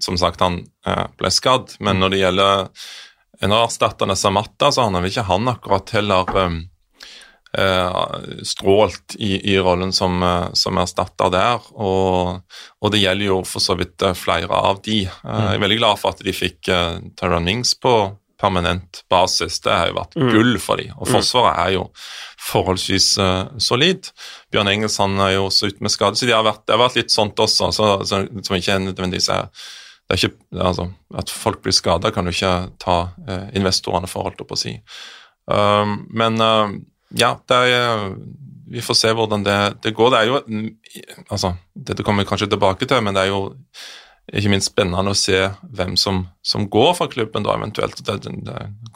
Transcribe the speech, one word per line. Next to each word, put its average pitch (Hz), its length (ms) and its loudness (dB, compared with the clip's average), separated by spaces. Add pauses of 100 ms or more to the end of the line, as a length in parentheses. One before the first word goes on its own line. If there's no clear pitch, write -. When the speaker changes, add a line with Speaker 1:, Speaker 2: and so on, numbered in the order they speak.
Speaker 1:
som 92 160 -2
sagt, 87 260 0
han, 87 140 0 (260)
eh, 95 220 -2 (100)
ble 95 160 -2
skadd, - 460 0
men 98 200 0
når 95 140 0
det 98 80 2
gjelder 98 480 2 (720)
en 98 100 2
av 113 140 4
erstatterne, 107 500 0
Samatta, 104 540 0
så 131 140 2
har 107 80 0
han 90 100 0
vel 90 80 -2
ikke 117 160 -4
han 98 240 0
akkurat 98 400 -2
heller, 101 480 2
ehm, 87 220 0 (960)
eh, 90 880 -2
strålt 101 720 2
i, 101 160 -2 (220)
i - 40 4
rollen 92 320 2
som, 90 320 0
eh, 90 300 0
som 95 240 0
erstatter 92 560 0
der, 107 400 0
og, 92 680 0 (380)
og 104 120 0
det 104 80 2
gjelder 98 240 2
jo 95 180 2
for - 160 -8
så 95 200 0
vidt, - 260 -8
eh, 92 80 2
flere 90 400 -2
av 98 320 0
de. 107 220 0
Eh, - 20 -10 (160)
jeg 104 300 -2
er - 20 0
Speaker 2:
Mm. 104 80 -2
Speaker 1:
veldig 101 160 2
glad 107 180 2
for 98 140 -2
at - 60 -20
de 95 120 -4
fikk, - 380 -4
eh, 85 300 0 (180)
Tyrone 85 260 0
Mings 107 300 0
på 107 440 2 (240)
permanent 90 680 0
basis. 90 500 2
Det 107 120 0
har 90 180 2
jo 92 40 -4
vært 90 220 -8
Speaker 3:
Mm. 131 160 2
Speaker 1:
gull 113 260 4
for - 200 -2
de, - 200 -8
og - 100 -8
Speaker 3:
Mm. - 60 2
Speaker 1:
forsvaret 101 440 2 (100)
er 95 60 2
jo 92 180 -2 (500)
forholdsvis, 92 760 0
eh, 92 300 0 (100)
solid. 160 500 0 (420)
Bjørn 107 160 2
Engels, 104 300 0
han 98 220 0
er 95 140 4
jo 98 140 2
også 101 200 0
ute - 140 -8
med 104 100 -2
skade, 101 260 2
så 131 80 -2
de 120 80 2
har 110 100 4
vært, 107 220 -2
det 110 100 2
har 120 140 6
vært - 60 -6
litt 117 160 0
sånt 104 240 0
også, 104 360 2
så, 101 300 2
så, 98 260 -2 (180)
som 98 120 -2
ikke 98 240 0
nødvendigvis 92 480 -2
er, 95 180 -2 (640)
det - 140 0
er 110 40 2
ikke, - 80 -8 (240)
altså, 90 320 0 (240)
at - 140 -6
folk - 320 -4
blir 95 100 -2
skadet 95 440 2
kan 92 100 0
du 87 60 -2
ikke 90 480 0
ta, 90 300 0 (180)
eh, 95 260 -8
investorene 95 560 0
for, 95 140 -6
holdt 98 160 -8
jeg - 80 -12
på - 80 -8
å - 20 -6
si. - 240 -6 (640)
Um, 104 640 2
men, 113 320 0
eh, 110 260 4 (460)
ja, 120 220 2 (120)
det 127 100 4
er, 120 580 2 (560)
vi 120 80 -8
får 117 160 -2
se - 180 2
hvordan 107 300 0
det, 101 380 0
det 110 120 -2
går. 113 180 4
Det 123 80 6
er 107 60 4
jo, 131 220 0
mm, 110 280 -6 (540)
altså, 95 260 -2 (220)
dette 117 260 -6
kommer 101 200 2
vi - 60 -6
kanskje 101 200 -2
tilbake 101 380 0
til, 131 140 2
men 101 120 -2
det 95 100 2
er 95 40 2
jo 98 260 -4 (800)
ikke 104 160 0
minst 98 240 2
spennende 95 380 0
å 104 40 -2
se 95 340 2 (260)
hvem 92 220 -4
som 92 300 0 (160)
som - 240 -2
går 127 300 4
fra 165 100 -2
klubben 107 360 -4
da 104 100 0
eventuelt, - 500 -4
det, 104 180 -4
det, 110 100 -10 (120)
det 107 520 -12